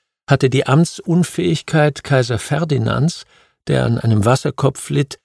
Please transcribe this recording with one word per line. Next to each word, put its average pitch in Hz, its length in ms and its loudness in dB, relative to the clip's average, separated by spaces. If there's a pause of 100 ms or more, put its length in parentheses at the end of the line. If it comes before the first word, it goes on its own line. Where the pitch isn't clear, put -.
(280)
hatte 139 200 4
die 127 180 0
Amtsunfähigkeit 165 1400 0
Kaiser 123 360 0
Ferdinands, 143 840 -2 (420)
der 131 180 0
an 117 140 0
einem 107 260 2
Wasserkopf 135 680 0
litt 143 340 -2